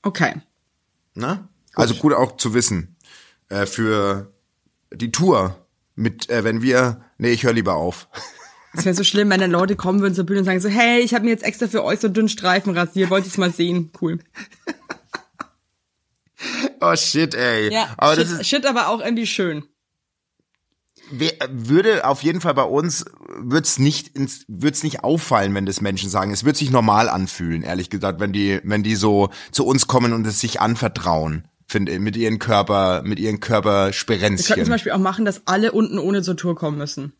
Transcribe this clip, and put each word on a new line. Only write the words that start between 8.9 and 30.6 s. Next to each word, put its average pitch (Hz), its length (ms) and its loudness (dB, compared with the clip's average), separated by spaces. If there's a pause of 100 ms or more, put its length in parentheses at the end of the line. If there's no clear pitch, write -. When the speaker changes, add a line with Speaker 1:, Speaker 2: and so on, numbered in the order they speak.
Speaker 1:
so 190 100 -2
schlimm, 208 240 2
wenn 190 100 4
dann 185 120 2
Leute 185 260 2
kommen 185 240 0
würden 196 140 2
zur 185 100 0
Bühne 196 140 0
und 190 80 2
sagen 185 120 2
so, 202 120 0
„Hey, 240 320 4
ich 233 100 0
hab 233 100 0
mir 233 60 0
jetzt 226 160 0
extra - 240 -2
für - 160 -2
euch 190 160 0
so 226 60 -2
einen 190 80 0
dünnen 220 160 4
Streifen 190 440 0
rasiert, 175 360 0
wollt 190 160 2
ihr's - 100 -6
mal 180 160 0
sehen?“ 170 480 -2
Cool. 165 180 -2 (2500)
Speaker 2:
Oh 170 160 2
shit, 160 380 0
ey. 113 360 0
Speaker 1:
Ja, 220 280 -2
Speaker 2:
Aber 151 180 4
Speaker 1:
shit, 165 80 2
Speaker 2:
das 170 80 -4
ist 170 160 -6
Speaker 1:
shit, 277 160 0
aber 240 240 0
auch 220 120 -2
irgendwie 226 260 -2
schön. 160 380 -4 (1500)
Speaker 2:
Wer, 156 220 -2 (180)
würde 151 560 2
auf 139 160 0
jeden 170 180 0
Fall 165 140 0
bei 135 80 2
uns, 143 420 0 (320)
würd's 131 420 0
nicht 143 380 0
ins, - 320 -6
würd's 120 340 -2
nicht - 220 -6
auffallen, 113 500 2
wenn 98 120 -2
das 98 160 -4
Menschen 98 260 -4
sagen. 98 240 -2
Es 101 120 -4
wird 147 120 2
sich 139 140 0
normal 113 400 4
anfühlen, 85 520 -2
ehrlich 90 280 -6
gesagt, 95 300 -4
wenn 101 120 -2
die, 101 320 0
wenn 107 180 0
die 110 140 0
so 101 320 4 (220)
zu 131 160 0
uns 131 200 2
kommen 123 280 2
und 110 120 0
es 104 140 -2
sich - 220 -2